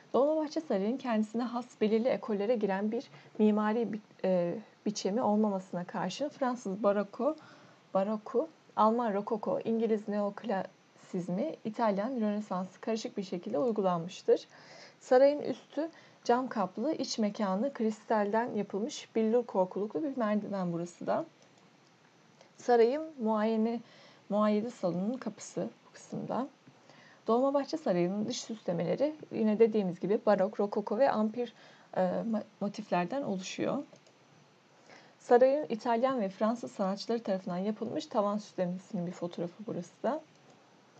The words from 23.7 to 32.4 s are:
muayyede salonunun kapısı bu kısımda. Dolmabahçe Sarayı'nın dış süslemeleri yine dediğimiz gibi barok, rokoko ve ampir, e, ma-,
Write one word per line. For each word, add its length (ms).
muayyede 420
salonunun 460
kapısı 520
bu 60
kısımda. 560
Dolmabahçe 500
Sarayı'nın 500
dış 140
süslemeleri 760
yine 260
dediğimiz 420
gibi 260
barok, 340
rokoko 380
ve 120
ampir, 440
e, 60
ma-, 420